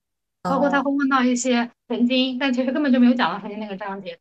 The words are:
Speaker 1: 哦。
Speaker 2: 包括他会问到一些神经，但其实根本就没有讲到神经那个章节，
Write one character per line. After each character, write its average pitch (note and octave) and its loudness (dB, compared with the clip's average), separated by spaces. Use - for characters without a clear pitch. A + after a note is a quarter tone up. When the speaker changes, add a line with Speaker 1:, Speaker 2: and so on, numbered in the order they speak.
Speaker 1:
哦。 F3+ -2
Speaker 2:
包 C4+ 0
括 C#4+ 2
他 C#4 0
会 C#4 -2
问 C#4 0
到 C4+ 2
一 B3+ 2
些 A#3+ 0
神 A#3+ 0
经， B3+ 0
但 C4+ 0
其 B3+ 0
实 A#3+ -2
根 D#4 -2
本 C#4 2
就 B3+ 4
没 A#3+ 8
有 B3 6
讲 G3 0
到 G3+ -8
神 G#3 -12
经 G3+ -10
那 G#3+ -8
个 G3+ -10
章 G3+ -8
节， E3+ -14